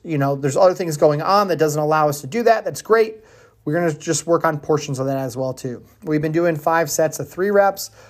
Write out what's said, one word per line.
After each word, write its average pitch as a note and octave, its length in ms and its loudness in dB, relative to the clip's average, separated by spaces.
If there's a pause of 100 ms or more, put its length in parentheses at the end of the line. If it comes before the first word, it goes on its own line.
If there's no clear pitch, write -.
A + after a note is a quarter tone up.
you D#3+ 140 -6
know, C#3 180 0
there's C#3 220 -2
other F#3 160 6
things F3 240 -4
going D3+ 240 4
on F#3+ 280 2
that E3 80 0
doesn't D3+ 240 0
allow D3+ 280 2
us C#3+ 120 -4
to C3+ 60 -10
do A3 160 -4
that, A3 220 4
that's - 160 -8
great. A3 420 0 (420)
We're D3+ 80 -2
gonna E3+ 200 0
just D3+ 320 -4
work E3 200 2
on D3+ 140 -2
portions D3 380 -2
of C3 100 -4
that C3+ 100 -2
as C3 180 -6
well, C3 180 -4
too. B2+ 300 -12 (200)
We've D3+ 180 -2
been D#3 100 -2
doing E3+ 240 2
five E3 340 0
sets D#3 300 -2
of C#3 100 -10
three G3 220 -4
reps. G3 400 2 (180)